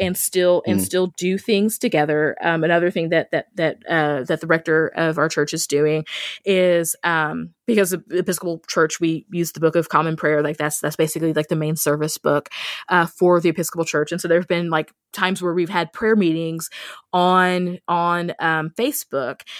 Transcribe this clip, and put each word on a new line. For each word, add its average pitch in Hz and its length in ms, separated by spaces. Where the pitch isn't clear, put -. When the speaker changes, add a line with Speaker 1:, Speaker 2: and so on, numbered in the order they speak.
Speaker 1:
and 185 160
still, 180 500
and - 120
Speaker 2:
Mm. 95 60
Speaker 1:
still 185 220
do 185 200
things 208 420
together. 151 640
Um, 165 200
another 170 300
thing 165 160
that, 165 240
that, 156 140
that, 160 220
uh, 147 360
that 160 160
the 165 60
rector 160 480
of 160 240
our 160 100
church 151 240
is 160 140
doing 151 380
is, 180 580
um, 160 480
because 202 240
the 175 200
Episcopal 175 560
Church, 160 340
we 165 300
use 175 220
the - 80
Book 160 160
of 165 120
Common 160 280
Prayer. 151 260
Like, 151 140
that's, 151 240
that's 156 160
basically, 160 360
like, 151 140
the 180 80
main 156 220
service 151 420
book, 147 320
uh, 175 180
for 175 340
the 170 80
Episcopal 165 360
Church. 151 260
And 170 100
so - 60
there've 170 220
been, 175 220
like, 156 220
times 185 280
where 175 140
we've 175 140
had 175 240
prayer 220 240
meetings 165 520
on, 180 760
on, 170 540
um, 160 300
Facebook. 139 720